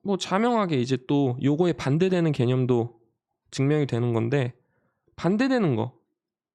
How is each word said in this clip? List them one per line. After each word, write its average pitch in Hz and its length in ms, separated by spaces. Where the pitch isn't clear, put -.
뭐 196 160
자명하게 202 600
이제 123 200
또 139 360
요거에 156 300
반대되는 165 580
개념도 123 680
증명이 143 340
되는 120 280
건데, 120 400
반대되는 214 600
거, 113 220